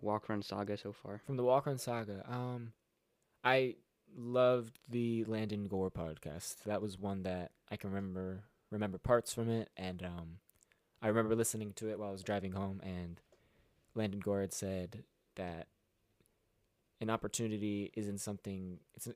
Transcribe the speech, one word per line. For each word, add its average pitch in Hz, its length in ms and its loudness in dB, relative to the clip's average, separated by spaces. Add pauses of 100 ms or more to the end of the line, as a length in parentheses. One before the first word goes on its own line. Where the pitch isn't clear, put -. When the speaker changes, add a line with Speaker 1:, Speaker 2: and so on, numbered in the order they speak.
Speaker 1:
Walk 104 260 0
Run 107 140 0
saga 101 360 -2
so 104 140 -8
far? 101 340 -10
Speaker 2:
From 139 120 -2
the 123 60 2
Walk 131 240 6
Run 135 100 -2
saga, 107 520 -4
um, 123 440 -6 (720)
I 131 300 8 (420)
loved 123 600 6 (120)
the 117 360 2
Landon 107 420 0
Gore 95 240 2
podcast. 80 760 -6
That 104 160 2
was 98 180 -4
one 98 240 -2
that 90 280 -2 (200)
I 104 60 -4
can 98 140 -4
remember, 92 520 -4 (280)
remember 104 260 0
parts - 360 4
from 117 160 0
it, 113 280 0
and, 92 260 -6
um, 87 360 -8 (600)
I 113 60 2
remember 110 280 6
listening 110 380 0
to 110 160 -4
it 104 100 -2
while 101 100 -2
I - 20 -4
was 95 120 -8
driving 98 300 0
home, 95 300 -2
and 87 380 -6 (720)
Landon 104 260 0
Gore 98 220 2
had 92 120 -2
said 95 500 -4 (320)
that 85 320 -6 (1300)
an 110 80 -2
opportunity 104 840 0
isn't 104 240 -4
something, 95 600 -6 (160)
it's, - 200 -10